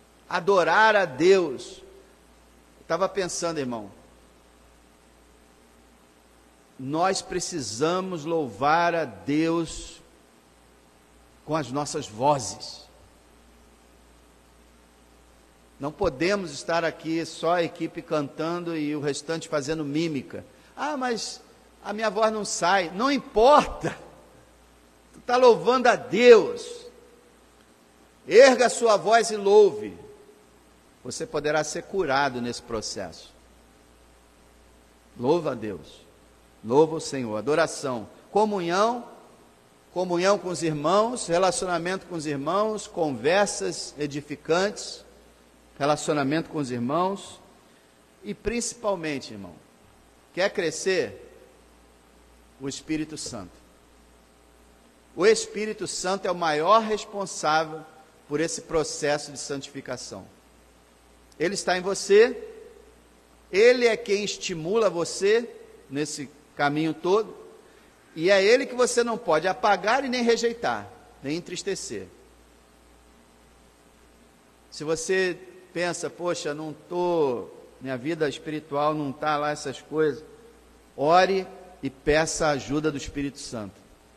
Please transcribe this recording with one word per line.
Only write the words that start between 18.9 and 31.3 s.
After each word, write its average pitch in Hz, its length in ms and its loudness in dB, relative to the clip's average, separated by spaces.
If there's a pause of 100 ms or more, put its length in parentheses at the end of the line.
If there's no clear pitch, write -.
o 147 40 -6
restante 151 480 -4
fazendo 151 360 -4
mímica. 143 600 -4 (320)
"Ah, 285 200 -6
mas 247 440 -6 (440)
a 202 80 -8
minha 214 180 -2
voz 214 220 2
não 214 120 -4
sai." 175 480 0
Não 240 200 0
importa. 247 840 4 (1160)
Tu - 80 -20
tá 247 160 0
louvando 240 520 6
a 214 60 8
Deus. 202 920 6 (1400)
Erga 240 400 10
a - 40 0
sua 226 260 4
voz 214 340 4
e 214 60 -4
louve. 190 600 4 (1080)
Você 127 200 -10
poderá 151 400 -2